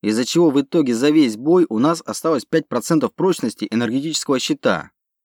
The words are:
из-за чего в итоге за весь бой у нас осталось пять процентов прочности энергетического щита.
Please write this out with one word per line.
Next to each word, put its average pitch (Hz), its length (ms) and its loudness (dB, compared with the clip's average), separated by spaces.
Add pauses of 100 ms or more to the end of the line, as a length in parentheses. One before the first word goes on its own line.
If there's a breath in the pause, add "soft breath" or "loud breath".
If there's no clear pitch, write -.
из-за 107 200 0
чего 165 280 2
в 139 100 2
итоге 135 320 0
за 123 160 0
весь 147 260 4
бой 160 320 2
у 110 120 -4
нас 165 260 0
осталось 143 400 -4
пять 160 220 -2
процентов 127 480 0
прочности 156 560 -2
энергетического 131 640 -2
щита. 113 540 -2 (340)